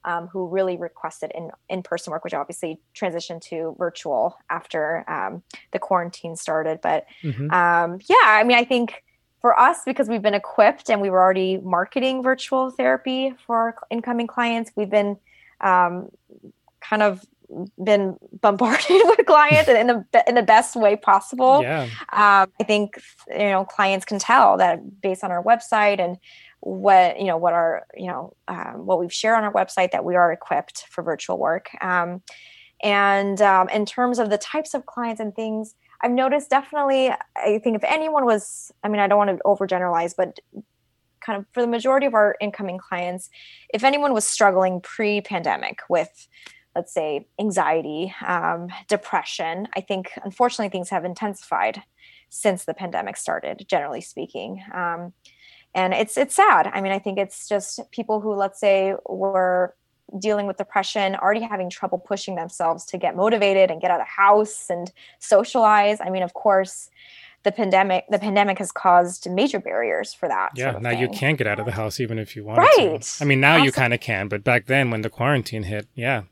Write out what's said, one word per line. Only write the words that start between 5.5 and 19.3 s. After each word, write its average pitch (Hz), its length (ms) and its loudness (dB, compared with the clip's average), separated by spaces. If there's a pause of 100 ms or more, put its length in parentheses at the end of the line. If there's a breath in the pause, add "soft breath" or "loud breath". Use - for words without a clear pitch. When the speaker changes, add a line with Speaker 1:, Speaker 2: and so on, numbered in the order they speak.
Speaker 1:
the - 60 -6
quarantine 175 580 -4
started. 160 460 -4
But, 156 220 -2 (180 soft breath)
Speaker 2:
Mm-hmm. 143 300 -6
Speaker 1:
um, 170 460 2 (100)
yeah, 381 160 6
I 214 200 6
mean, 240 120 4
I 240 80 4
think 240 400 -4 (380)
for 240 180 4
us, 320 240 4
because 262 240 -2
we've 226 140 -4
been 208 120 2
equipped - 540 2
and 208 140 0
we 196 80 -2
were 185 100 4
already 190 380 2
marketing 233 640 -2
virtual 262 480 -2
therapy 262 640 -2 (120)
for 233 120 -2
our 226 140 -2
cl-, - 180 -18
incoming 233 360 -4
clients, 233 480 -4
we've 208 160 -4
been, 202 280 0 (420 soft breath)
um, 180 480 0 (720)
kind 214 220 -2
of 196 200 0 (600)
been 196 340 2 (120)
<laughs> - 120 -18
bombarded 220 500 0
with 427 360 6
clients 302 420 6